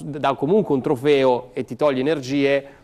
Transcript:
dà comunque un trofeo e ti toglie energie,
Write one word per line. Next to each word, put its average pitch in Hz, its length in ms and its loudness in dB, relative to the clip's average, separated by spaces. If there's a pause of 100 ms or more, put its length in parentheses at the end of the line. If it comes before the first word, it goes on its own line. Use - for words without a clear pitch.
dà 139 340 -2
comunque 165 400 0
un 131 60 0
trofeo 135 720 2
e 127 120 -6
ti 113 120 -12
toglie 139 240 0
energie, 139 680 0 (180)